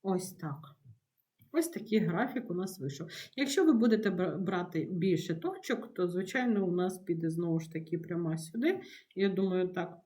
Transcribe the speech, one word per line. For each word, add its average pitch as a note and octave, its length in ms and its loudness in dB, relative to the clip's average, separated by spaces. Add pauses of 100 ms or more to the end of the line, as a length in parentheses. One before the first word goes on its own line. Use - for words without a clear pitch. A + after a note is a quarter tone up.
Ось F#3+ 300 -2
так. - 440 -8 (760)
Ось D#4+ 160 2
такий - 300 0
графік G3 520 0
у F3 40 -2
нас F#3 240 -4
вийшов. C#3+ 300 -6 (280)
Якщо C#4 280 2
ви D#4+ 80 8
будете A3 380 6
бра-, F3 280 0
брати F3 520 -2
більше F3 440 0
точок, C4+ 600 -4
то, F3+ 140 0
звичайно, G3 580 0
у F3 40 0
нас F3+ 280 0
піде E3 320 -2
знову E3 300 0
ж - 120 -12
таки E3 260 -4
пряма E3 400 -2
сюди. D#4 420 0 (340)
Я G3 140 2
думаю, F#3 400 2
так. F3+ 380 -4